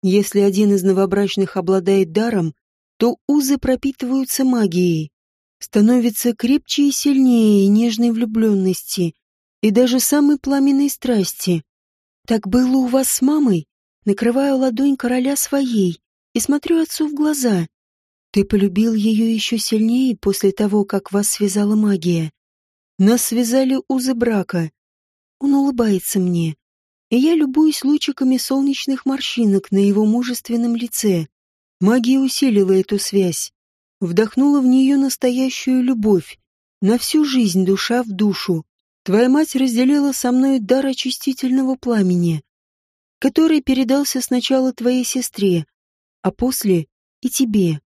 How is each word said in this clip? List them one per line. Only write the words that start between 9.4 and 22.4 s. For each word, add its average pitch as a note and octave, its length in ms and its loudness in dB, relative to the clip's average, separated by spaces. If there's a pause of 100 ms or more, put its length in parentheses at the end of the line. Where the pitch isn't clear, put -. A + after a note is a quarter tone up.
и G#3+ 100 2
даже B3 280 2
самой C#4+ 400 2
пламенной C#4 500 0
страсти. G#3 760 -2 (640)
«Так A3 180 -2
было B3+ 300 2
у C4 100 2
вас C4 240 0
с - 120 -2
мамой?» B3+ 440 2 (380)
Накрываю B3 540 0
ладонь C4+ 380 0
короля B3+ 380 -2
своей A#3+ 680 -2 (320)
и - 60 -4
смотрю D4 420 0
отцу D#4 280 -4
в D4+ 60 -8
глаза. C4+ 520 0 (640)
«Ты G3 140 2
полюбил G3+ 500 0
ее A3 320 0
еще A3+ 320 -2
сильнее A3+ 580 0
после G3 360 0
того, G#3 320 0
как G3 260 -6
вас G3+ 180 -2
связала G#3 460 -2
магия. F3 560 0 (720)